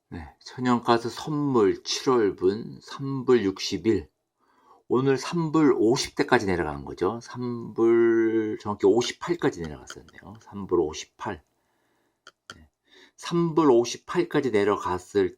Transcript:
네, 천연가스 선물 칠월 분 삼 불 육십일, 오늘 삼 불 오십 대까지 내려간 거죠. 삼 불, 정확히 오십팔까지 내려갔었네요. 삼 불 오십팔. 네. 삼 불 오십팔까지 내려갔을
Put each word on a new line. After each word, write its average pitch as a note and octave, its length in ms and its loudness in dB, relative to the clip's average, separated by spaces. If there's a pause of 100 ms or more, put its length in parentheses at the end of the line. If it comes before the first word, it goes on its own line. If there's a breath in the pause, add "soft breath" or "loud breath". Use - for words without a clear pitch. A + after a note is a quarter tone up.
(100)
네, E2 300 -14
천연가스 A#2+ 680 0
선물 B2+ 760 0
칠월 A#2 540 0
분 G#2 460 -2
삼 C3+ 420 -8
불 B2 180 4
육십일, F#2+ 680 -2 (760 soft breath)
오늘 C3+ 280 0
삼 E3 340 -4
불 D3+ 280 4
오십 A2+ 360 0
대까지 B2 300 0
내려간 D2+ 400 -4
거죠. F2 380 -4
삼 A#2+ 500 -10
불, A2+ 880 2
정확히 G#2 260 -2
오십팔까지 B2 760 0
내려갔었네요. D2+ 800 -16
삼 G2+ 240 -12
불 F2+ 140 0
오십팔. D#2 640 -8 (1120)
네. - 140 -20 (480 soft breath)
삼 E3+ 380 -2
불 D#3 160 6
오십팔까지 C3 800 0
내려갔을 G2 880 0